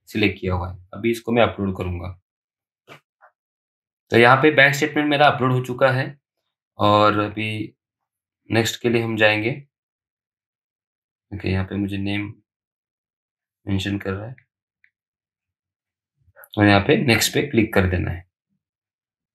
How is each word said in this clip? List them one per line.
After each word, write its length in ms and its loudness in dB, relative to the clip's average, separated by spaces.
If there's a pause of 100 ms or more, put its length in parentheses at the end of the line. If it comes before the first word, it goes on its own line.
सिलेक्ट 360 -2
किया 120 -4
हुआ 200 -6
है। 200 -20
अभी 180 -4
इसको 200 -6
मैं 120 4
अपलोड 340 -2
करूँगा। 420 -8 (1900)
तो 80 2
यहाँ 200 8
पे 140 4
बैंक 240 4
स्टेटमेंट 340 -2
मेरा 180 4
अपलोड 240 0
हो 140 -2
चुका 260 0
है 280 -6 (580)
और 420 4
अभी 560 -6 (760)
नेक्स्ट 300 0
के 80 0
लिए 120 0
हम 160 -4
जाएंगे। 460 0 (1700)
ओके, 160 -6
यहाँ 160 -2
पे 100 -10
मुझे 220 -4
नेम 360 -6 (1300)
मेंशन 300 -4
कर 140 -8
रहा 180 -10
है 60 -16 (2250)
और 80 4
यहाँ 140 6
पे 180 2
नेक्स्ट 360 0
पे 80 -2
क्लिक 320 0
कर 140 2
देना 240 -4
है। 220 -14 (1000)